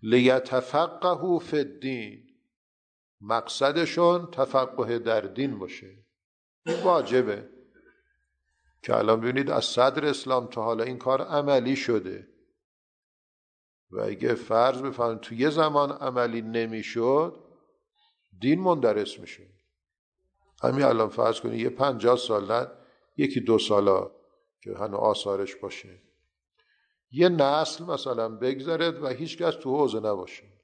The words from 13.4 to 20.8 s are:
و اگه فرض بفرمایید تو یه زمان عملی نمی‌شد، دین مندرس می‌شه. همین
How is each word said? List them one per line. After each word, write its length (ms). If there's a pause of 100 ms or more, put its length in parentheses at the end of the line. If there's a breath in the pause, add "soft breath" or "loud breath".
و 100
اگه 320
فرض 480
بفرمایید 380
تو 160
یه 140
زمان 420
عملی 500
نمی‌شد، 1000 (960)
دین 220
مندرس 580
می‌شه. 280 (1160)
همین 200